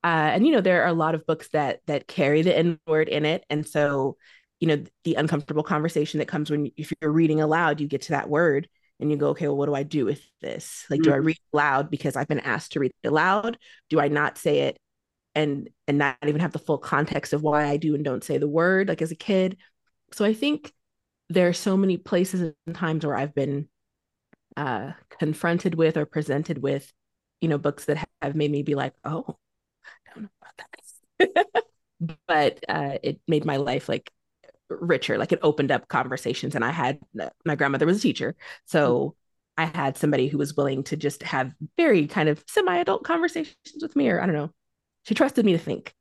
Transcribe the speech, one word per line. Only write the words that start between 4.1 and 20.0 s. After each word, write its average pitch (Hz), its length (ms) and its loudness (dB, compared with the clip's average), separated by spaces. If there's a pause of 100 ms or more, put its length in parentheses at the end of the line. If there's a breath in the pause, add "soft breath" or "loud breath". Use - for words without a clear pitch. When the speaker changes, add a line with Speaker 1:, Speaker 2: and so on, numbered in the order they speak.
Speaker 1:
you 165 80 2
know, 147 140 2 (220)
the 165 120 0
uncomfortable 151 460 0
conversation 151 560 -2
that 135 100 -2
comes 151 220 -4
when, 147 260 -2
if 156 240 -10
you're 151 120 0
reading 156 280 4
aloud, 156 400 2
you 143 60 -2
get 139 160 -4
to - 100 -4
that 143 160 -2
word 147 400 2 (300)
and 151 120 -2
you 151 80 0
go, 143 100 0
"Okay, 147 180 -2
well, 143 100 0
what 143 100 0
do 147 80 0
I 139 80 -2
do 147 240 -2
with 139 160 -4 (180)
this? - 480 -12
Like, 151 140 0
do 156 100 6
I 135 60 4
Speaker 2:
Mm-hmm. 156 80 2
Speaker 1:
read 160 120 0 (140)
aloud 143 380 2
because 143 260 -4
I've 139 120 -4
been 202 120 0
asked - 320 -4
to 143 80 -2
read 131 120 0 (100)
it - 60 -2
aloud? 190 500 0 (320 loud breath)
Do 156 100 4
I 143 80 2
not 147 300 0
say 147 220 2
it 135 180 -2 (560)
and, 147 340 -2 (180)
and 143 120 2
not 139 180 2 (100)
even 151 140 2
have 175 120 0
the 165 60 -8
full 147 200 -2
context - 560 -2
of 147 80 0
why 151 240 2
I 147 100 0
do 156 180 0
and 147 100 -2
don't 135 200 -4
say 139 140 -2
the 147 100 0
word, 185 400 2
like, 165 140 -2
as 160 100 -4
a 160 40 -10
kid?" 190 420 0 (540 soft breath)